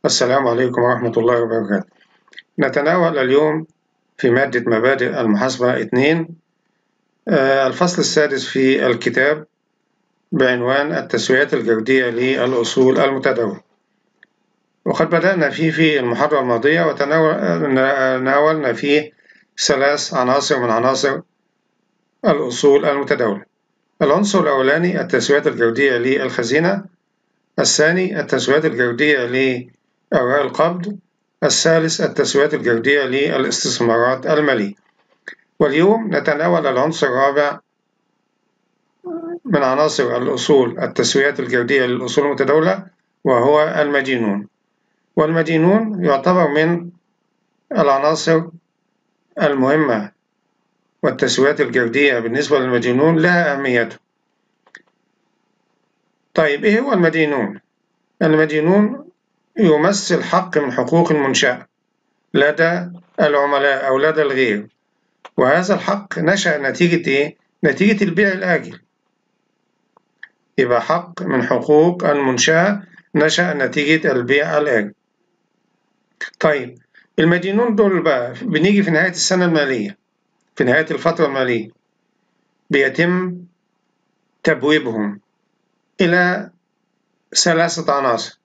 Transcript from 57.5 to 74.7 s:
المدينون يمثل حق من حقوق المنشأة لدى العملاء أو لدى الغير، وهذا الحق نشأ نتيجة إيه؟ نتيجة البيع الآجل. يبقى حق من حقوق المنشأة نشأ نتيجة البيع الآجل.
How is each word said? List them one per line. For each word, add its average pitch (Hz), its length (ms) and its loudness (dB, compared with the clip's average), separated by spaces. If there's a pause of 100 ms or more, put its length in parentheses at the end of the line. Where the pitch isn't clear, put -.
المدينون 160 880 2 (480)
يمثل 170 680 2
حق - 340 -2
من 139 140 0
حقوق 165 400 0
المنشأة 135 560 0 (680)
لدى 165 560 0 (320)
العملاء 143 680 0
أو 135 100 0
لدى 156 240 0
الغير، 131 460 0 (680)
وهذا 170 360 2
الحق - 460 -4
نشأ 170 380 0
نتيجة 143 520 0
إيه؟ 143 280 -2 (260)
نتيجة 202 400 2
البيع 190 280 0
الآجل. 180 480 -4 (1800)
يبقى 120 240 2
حق 170 400 -4
من 135 220 -2
حقوق 156 600 2
المنشأة 156 800 0 (320)
نشأ 156 380 0
نتيجة 147 580 0
البيع 143 460 0
الآجل. 117 360 0 (1500)